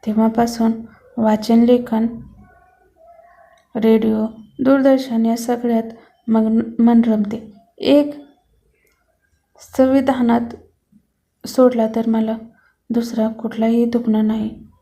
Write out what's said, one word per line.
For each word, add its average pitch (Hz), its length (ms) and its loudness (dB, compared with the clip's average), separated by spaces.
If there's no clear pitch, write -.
तेव्हापासून 226 640 0
वाचन, 220 420 0
लेखन, 233 480 2
रेडिओ, 220 500 2
दूरदर्शन 262 640 2
या 226 100 0
सगळ्यात 233 460 -2
मग्न, 226 540 0
मन 233 240 6
रमते. 214 460 -4
एक 294 320 2
संविधानात 262 640 2
सोडला 247 400 2
तर 226 220 -4
मला 220 280 -2
दुसरा 233 380 -2
कुठलाही 226 560 -2
दुखणं 233 420 0
नाही 214 380 -6